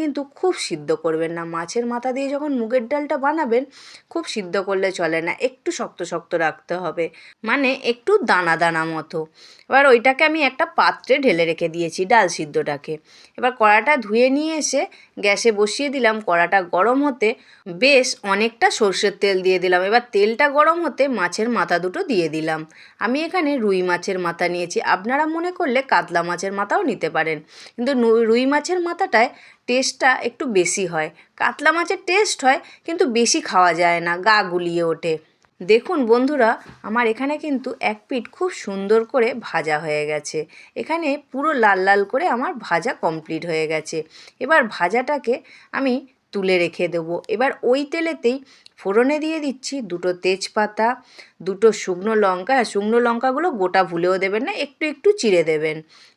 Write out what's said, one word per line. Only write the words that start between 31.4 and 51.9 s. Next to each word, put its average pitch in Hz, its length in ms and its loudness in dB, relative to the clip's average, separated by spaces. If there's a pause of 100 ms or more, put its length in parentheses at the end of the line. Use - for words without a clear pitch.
মাছের 339 220 -4 (100)
টেস্ট 392 340 0
হয় 277 160 4 (240)
কিন্তু 339 200 -2 (140)
বেশি 233 220 2 (100)
খাওয়া 180 220 4 (100)
যায় 170 260 4
না, 175 60 0 (120)
গা 214 120 6 (140)
গুলিয়ে 175 400 -2
ওঠে। 160 220 -4 (480)
দেখুন 233 380 2 (120)
বন্ধুরা, 254 380 4 (340)
আমার 233 300 0
এখানে 269 220 -4 (100)
কিন্তু 262 240 -4 (220)
এক 214 160 -8
পিঠ 254 160 -4 (120)
খুব 370 140 -4 (140)
সুন্দর 196 360 0 (120)
করে 240 160 2 (200)
ভাজা 156 380 -2
হয়ে 151 260 -2
গেছে। 151 280 -4 (420)
এখানে 320 280 -4 (220)
পুরো 277 180 -2 (140)
লাল 196 240 4
লাল 202 140 4 (100)
করে 285 140 0 (100)
আমার 277 160 -4 (140)
ভাজা 175 260 -2 (120)
কমপ্লিট 160 420 -4
হয়ে 160 260 -2
গেছে। 156 260 -4 (460)
এবার 302 180 4 (140)
ভাজাটাকে 240 580 -2 (400)
আমি 262 200 0 (400)
তুলে 190 300 0
রেখে 170 220 -2 (100)
দেবো। 165 200 -4 (180)
এবার 247 180 0 (180)
ওই 262 100 4 (120)
তেলেতেই 320 460 -2 (400)
ফোড়নে 247 420 2
দিয়ে 311 200 -4
দিচ্ছি 277 360 -6 (160)
দুটো 175 180 -4 (140)
তেজপাতা, 208 640 0 (540)
দুটো 190 260 2 (140)
শুকনো 190 320 -4 (100)